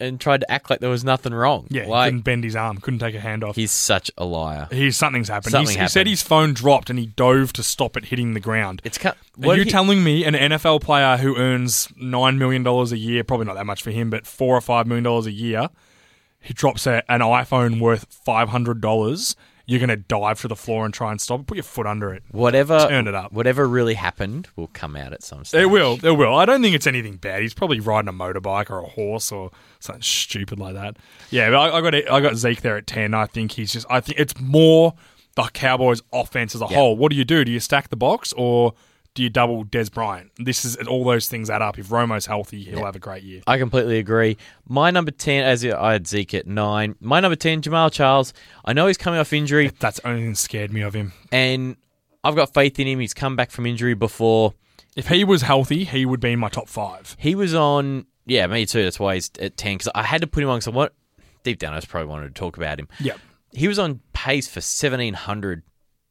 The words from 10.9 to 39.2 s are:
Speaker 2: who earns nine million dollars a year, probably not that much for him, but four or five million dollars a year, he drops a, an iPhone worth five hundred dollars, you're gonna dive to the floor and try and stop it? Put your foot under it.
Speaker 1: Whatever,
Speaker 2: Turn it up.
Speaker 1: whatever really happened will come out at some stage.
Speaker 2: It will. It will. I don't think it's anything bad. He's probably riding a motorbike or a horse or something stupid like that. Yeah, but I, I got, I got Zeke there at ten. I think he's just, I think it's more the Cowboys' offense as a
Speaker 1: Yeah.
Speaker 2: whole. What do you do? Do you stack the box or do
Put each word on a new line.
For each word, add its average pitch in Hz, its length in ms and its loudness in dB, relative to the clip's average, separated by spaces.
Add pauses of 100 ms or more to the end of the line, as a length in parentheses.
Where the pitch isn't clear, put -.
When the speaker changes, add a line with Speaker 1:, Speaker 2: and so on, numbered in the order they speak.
Speaker 2:
who 135 180 0
earns 123 520 0 (100)
nine 127 400 0
million 131 240 2
dollars 123 280 2
a 120 80 -2
year, 117 240 -2
probably 117 240 -2
not 95 100 -8
that 101 100 -8
much 98 160 -8
for 117 80 -8
him, 113 180 -2
but 110 180 -6
four 127 300 2
or 120 60 2
five 117 240 2
million 120 180 -2
dollars 117 220 0
a 107 60 -6
year, 113 360 -4 (720)
he - 140 -12
drops - 320 -2
a, 120 160 2 (100)
an 120 80 4
iPhone 120 640 2
worth 117 240 2 (180)
five 113 240 2
hundred 120 320 -2
dollars, 110 560 0 (300)
you're 123 120 0
gonna 120 180 2
dive 104 440 -2
to 123 80 -8
the 110 80 -6
floor 110 280 -2
and 107 80 -4
try 107 200 -6
and 104 80 -8
stop 123 200 -4
it? 139 60 -14
Put 208 100 -6
your 180 60 -6
foot - 240 -8
under 104 260 -4
it. 95 200 -14
Speaker 1:
Whatever, 139 560 4
Speaker 2:
Turn 131 180 2
it 101 80 -4
up. 92 180 -6
Speaker 1:
whatever 127 360 2
really 120 260 2
happened 101 640 -6
will 82 120 -8
come 73 280 -12
out 67 160 -12
at - 100 -16
some 73 220 -18
stage. 160 180 2
Speaker 2:
It 190 40 6
will. 156 380 4
It 165 120 6
will. 127 180 4
I 165 100 6
don't 254 160 4
think 208 140 4
it's 147 140 0
anything 113 300 -4
bad. 95 240 -6
He's 113 120 -6
probably 156 240 -2
riding 107 300 0
a 92 40 -8
motorbike 95 580 -4
or 95 80 -8
a 85 80 -10
horse 107 440 -6
or 92 220 -12 (260)
something - 240 -16
stupid 101 560 -4
like 95 160 -10
that. 101 220 -12 (340)
Yeah, 117 200 4
but 131 80 6
I, 160 200 4
I - 40 4
got, 147 280 0
I 135 100 6
got 139 160 2
Zeke 117 260 -2
there 107 160 -2
at - 100 -12
ten. 107 260 -2
I 110 120 0
think 110 260 -6
he's 110 200 -6
just, 113 160 -8
I 127 120 2
think - 180 -6
it's 147 220 -2
more 160 540 6 (420)
the 120 80 2
Cowboys' 127 580 2 (100)
offense 120 440 -4
as 113 60 -6
a 107 60 -2
Speaker 1:
Yeah. 92 80 0
Speaker 2:
whole. 123 200 6
What 147 140 4
do 143 60 0
you 135 80 2
do? 156 200 4
Do 117 80 0
you 120 80 -2
stack - 300 0
the 123 60 -6
box 143 360 0
or 120 420 2 (380)
do 127 120 -2